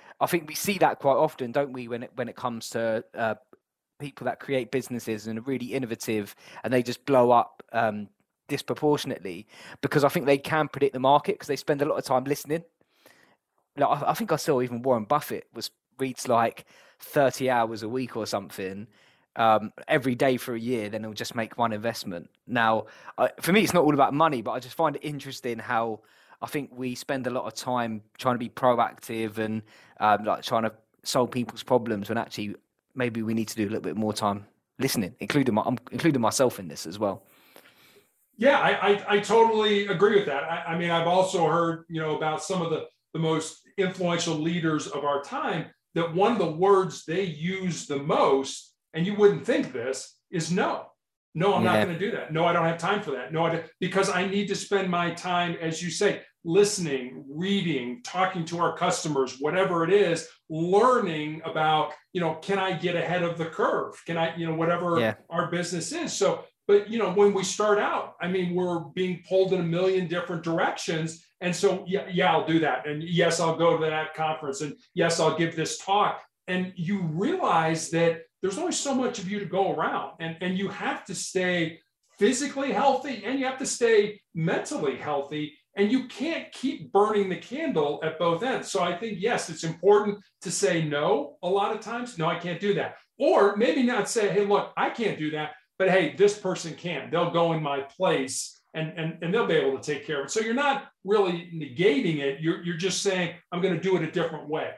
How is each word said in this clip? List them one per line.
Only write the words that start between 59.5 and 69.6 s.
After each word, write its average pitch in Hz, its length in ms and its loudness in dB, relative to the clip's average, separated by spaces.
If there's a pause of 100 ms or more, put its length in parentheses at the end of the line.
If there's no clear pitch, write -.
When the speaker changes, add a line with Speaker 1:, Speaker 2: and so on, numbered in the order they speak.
Speaker 2:
it 165 80 2
is, 185 380 4 (200)
learning 170 920 2
about, 156 500 2 (200)
you 180 80 -2
know, 160 140 0
can 196 240 -2
I 190 140 0
get 175 220 -2
ahead 170 280 0
of 165 140 -2
the 165 100 -4
curve? - 480 -2 (100)
Can 170 120 -4
I, 165 180 -2
you 165 120 -4
know, 160 60 -2
whatever 170 460 0
Speaker 1:
Yeah. 110 160 2 (140)
Speaker 2:
our 170 220 -2
business 175 400 -4
is. 311 220 -6
So, 175 320 0 (220)
but, 208 220 4
you 226 80 -4
know, 196 140 0
when 202 220 6
we 190 100 0
start 208 360 2
out, 294 420 -4
I 175 60 -2
mean, 180 280 -2
we're 175 240 0
being 180 480 -4
pulled 185 260 4
in 185 60 2
a 175 40 0